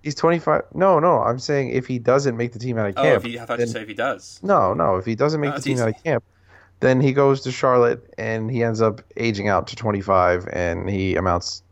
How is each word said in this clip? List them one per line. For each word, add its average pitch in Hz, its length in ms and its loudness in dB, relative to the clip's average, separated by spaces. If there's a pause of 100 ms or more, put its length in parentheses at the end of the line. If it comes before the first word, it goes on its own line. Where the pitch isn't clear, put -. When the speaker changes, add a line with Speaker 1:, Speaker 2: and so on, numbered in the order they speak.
Speaker 1:
he's 151 120 -8
twenty-five. 165 480 0 (120)
No, 175 240 4
no, 156 220 2
I'm 120 180 -2
saying 139 300 -2
if 127 180 -2
he 127 100 -4
doesn't 127 380 2
make 117 160 -4
the 107 80 -14
team 120 180 -4
out 104 120 -2
of 98 80 -8
Speaker 2:
Oh, 135 60 0
Speaker 1:
camp, 135 220 2
Speaker 2:
if 120 60 -8
he, 117 80 -10
I 117 60 -14
thought 120 140 -4
you 120 60 0
Speaker 1:
then 113 80 -8
Speaker 2:
said 110 100 -8
if 107 40 -14
he 107 60 -14
does. 110 500 -8
Speaker 1:
No, 139 300 2
no, 95 240 2
if 95 80 -6
he 113 100 -2
doesn't 151 240 0
make 143 100 -2
Speaker 2:
Oh, 143 40 -4
Speaker 1:
the 143 40 -6
Speaker 2:
it's 139 80 -8
Speaker 1:
team 131 140 -2
out 113 80 0
of 110 80 -2
Speaker 2:
easy. - 80 -20
Speaker 1:
camp, 143 200 -2 (580)
then 131 200 4
he 131 120 2
goes 135 280 4
to 127 100 -6
Charlotte 120 680 2
and 110 340 -4
he 117 120 0
ends 113 180 0
up 110 200 2 (140)
aging 104 320 -2
out 95 200 0
to - 100 -14
twenty-five 95 760 2
and 87 380 -4
he 95 260 -2
amounts 87 560 -2